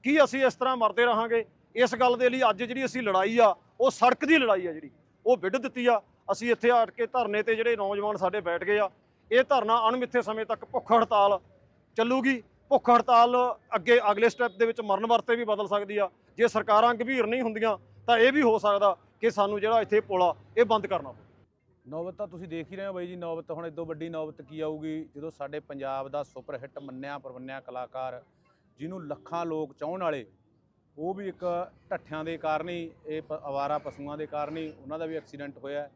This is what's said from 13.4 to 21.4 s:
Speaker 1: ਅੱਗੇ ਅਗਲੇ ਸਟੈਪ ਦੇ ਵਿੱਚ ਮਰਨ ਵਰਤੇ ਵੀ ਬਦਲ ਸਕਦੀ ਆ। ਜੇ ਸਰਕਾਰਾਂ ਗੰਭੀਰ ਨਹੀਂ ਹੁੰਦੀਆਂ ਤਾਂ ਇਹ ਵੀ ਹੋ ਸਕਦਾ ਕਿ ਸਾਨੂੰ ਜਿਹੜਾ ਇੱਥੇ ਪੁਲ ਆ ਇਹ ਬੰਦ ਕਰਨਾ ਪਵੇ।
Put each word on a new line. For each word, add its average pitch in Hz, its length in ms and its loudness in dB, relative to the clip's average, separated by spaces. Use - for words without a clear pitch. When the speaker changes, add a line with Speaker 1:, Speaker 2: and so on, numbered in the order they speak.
Speaker 1:
ਅੱਗੇ 233 260 4
ਅਗਲੇ 214 180 4
ਸਟੈਪ 240 300 -2
ਦੇ 226 80 4
ਵਿੱਚ 233 140 -4
ਮਰਨ 208 260 -2
ਵਰਤੇ 233 300 2
ਵੀ 240 80 -4
ਬਦਲ 208 240 -2
ਸਕਦੀ 208 300 -2
ਆ। 196 120 -2
ਜੇ 233 120 2
ਸਰਕਾਰਾਂ 220 460 4
ਗੰਭੀਰ 233 320 0
ਨਹੀਂ 247 160 -2
ਹੁੰਦੀਆਂ 220 360 -2
ਤਾਂ 233 120 4
ਇਹ 247 140 6
ਵੀ 294 100 2
ਹੋ 226 160 4
ਸਕਦਾ 202 380 2
ਕਿ 226 100 2
ਸਾਨੂੰ 208 300 0
ਜਿਹੜਾ 220 200 2
ਇੱਥੇ 214 200 2
ਪੁਲ 185 220 0
ਆ 170 120 4
ਇਹ 233 80 6
ਬੰਦ 214 220 0
ਕਰਨਾ 151 260 -4
ਪਵੇ। - 320 -20